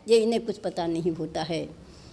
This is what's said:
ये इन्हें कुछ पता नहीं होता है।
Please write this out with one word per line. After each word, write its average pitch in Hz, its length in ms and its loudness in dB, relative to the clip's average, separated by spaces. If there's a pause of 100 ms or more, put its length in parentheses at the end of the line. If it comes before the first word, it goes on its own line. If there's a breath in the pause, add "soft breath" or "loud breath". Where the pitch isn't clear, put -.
ये 233 80 8
इन्हें 226 300 4
कुछ 202 120 -4
पता 175 280 -2
नहीं 165 260 0
होता 160 300 -4
है। 156 260 -4 (440 soft breath)